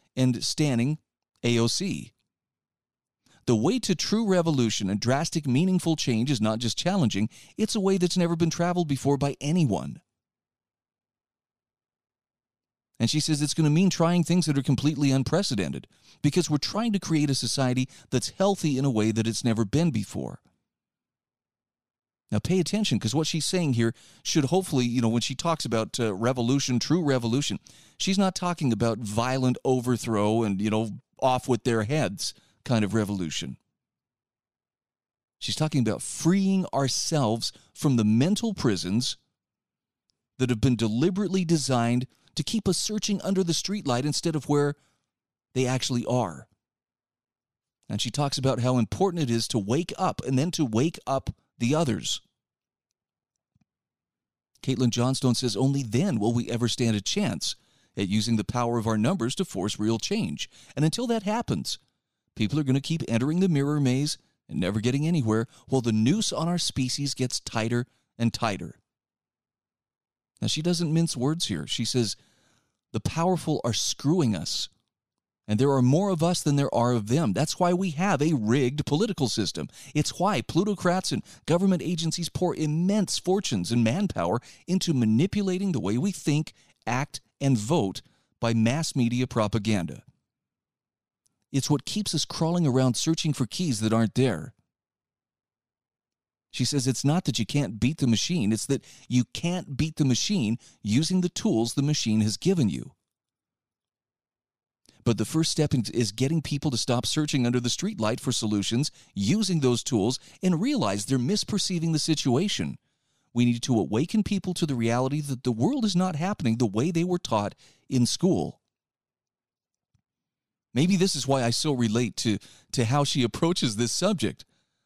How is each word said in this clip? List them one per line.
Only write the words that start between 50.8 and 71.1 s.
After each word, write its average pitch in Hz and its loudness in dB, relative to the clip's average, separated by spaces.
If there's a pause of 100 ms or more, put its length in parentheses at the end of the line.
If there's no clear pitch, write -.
up 135 -4 (220)
the 120 0
others. 120 -2 (2500)
Caitlin 127 0
Johnstone 123 2
says, 117 -2
"Only 135 0
then 123 0
will 107 2
we 120 -2
ever 120 -2
stand 113 0
a 101 -2
chance - -4 (380)
at 98 -2
using 107 0
the 107 0
power 120 -2
of 110 -2
our 113 0
numbers 127 0
to 196 -4
force 98 -6
real 110 0
change. 98 -4 (260)
And 135 -2
until 160 0
that 226 -2
happens, 202 -4 (560)
people 113 -2
are 151 0
gonna 135 2
keep 160 -4
entering 131 0
the 190 2
mirror 147 0
maze 139 0 (300)
and - -6
never 98 0
getting 131 0
anywhere 117 2 (220)
while 135 2
the 117 0
noose 131 2
on 156 -2
our 175 0
species 139 -4
gets 127 -4
tighter 117 -2 (320)
and 117 2
tighter." 87 -6 (1600)
Now, 117 0
she 156 -2
doesn't 165 0
mince 165 2